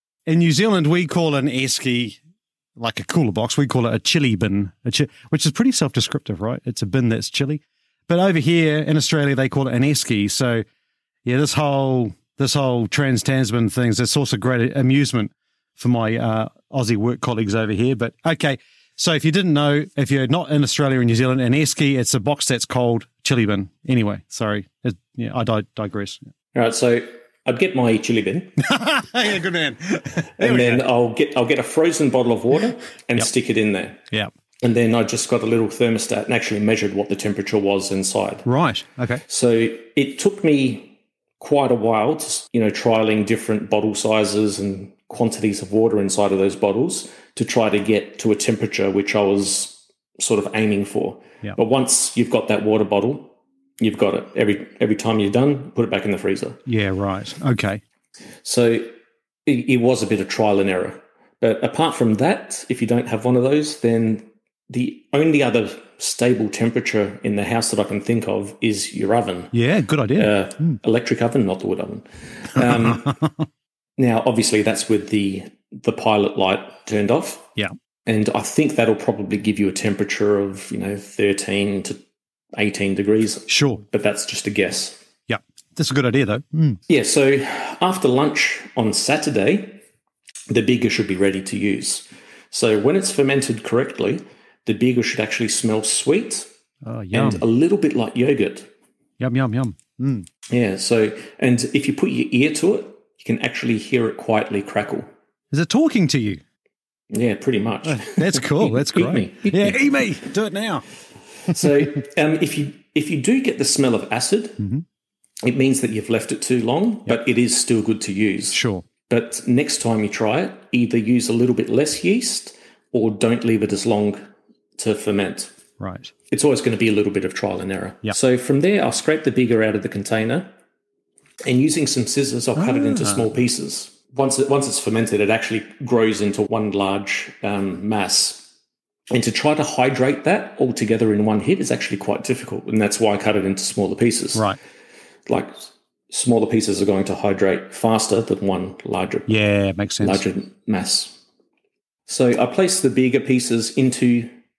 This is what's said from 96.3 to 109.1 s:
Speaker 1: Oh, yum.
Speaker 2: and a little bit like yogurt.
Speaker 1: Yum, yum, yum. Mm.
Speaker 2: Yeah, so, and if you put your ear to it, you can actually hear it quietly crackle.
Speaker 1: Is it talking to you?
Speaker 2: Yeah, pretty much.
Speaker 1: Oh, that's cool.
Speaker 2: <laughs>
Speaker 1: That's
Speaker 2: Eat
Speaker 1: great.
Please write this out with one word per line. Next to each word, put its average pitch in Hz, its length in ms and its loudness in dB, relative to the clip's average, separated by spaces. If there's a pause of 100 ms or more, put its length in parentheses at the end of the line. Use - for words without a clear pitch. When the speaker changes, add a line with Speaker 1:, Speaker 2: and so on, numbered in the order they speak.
Speaker 1:
Oh, 113 180 -10
yum. 104 260 0
Speaker 2:
and 98 140 -2
a 113 40 2
little 160 320 4
bit 165 160 0
like 113 220 -4
yogurt. 123 480 0 (540)
Speaker 1:
Yum, 123 180 -2
yum, 127 180 0
yum. 123 220 -4 (240)
Mm. 127 260 -2 (240)
Speaker 2:
Yeah, 113 260 2
so, 107 400 0 (220)
and 123 240 2 (120)
if 143 120 0
you 143 80 2
put - 160 0
your 123 220 -2
ear 139 220 2
to 180 220 2
it, - 80 -8 (340)
you - 80 -20
can 113 140 0
actually 117 380 -2
hear 117 300 -2
it - 80 -8
quietly 107 460 -2
crackle. - 420 -6 (480)
Speaker 1:
Is 143 60 0
it 165 100 -2
talking 247 400 2
to 143 100 0
you? 104 220 -2 (720)
Speaker 2:
Yeah, 113 220 0
pretty 123 240 0
much. 107 300 -4
Speaker 1:
Oh, 131 120 -2 (160)
that's 180 220 2
cool. 147 320 0
Speaker 2:
<laughs> - 20 -2
Speaker 1:
That's 135 240 0
Speaker 2:
Eat 180 60 4
Speaker 1:
great. 151 120 -2